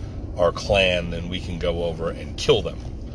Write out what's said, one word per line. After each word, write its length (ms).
our 140
clan, 580
then 200
we 100
can 180
go 280
over 240
and 280
kill 240
them 160